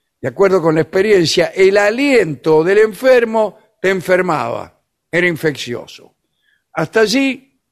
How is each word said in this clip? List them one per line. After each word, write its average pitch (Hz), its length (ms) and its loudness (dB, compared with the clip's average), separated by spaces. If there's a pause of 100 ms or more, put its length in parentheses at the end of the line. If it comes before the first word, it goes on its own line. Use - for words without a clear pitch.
(200)
de 131 80 -6
acuerdo 185 340 0
con 160 140 0
la 156 60 0
experiencia, 185 640 0
el 190 280 2
aliento 202 880 0
del 196 140 2
enfermo 220 800 0 (240)
te 185 80 0
enfermaba, 156 880 -4 (300)
era 175 160 -2
infeccioso. 143 920 -8 (560)
Hasta 165 280 -2
allí, 247 600 -2 (120)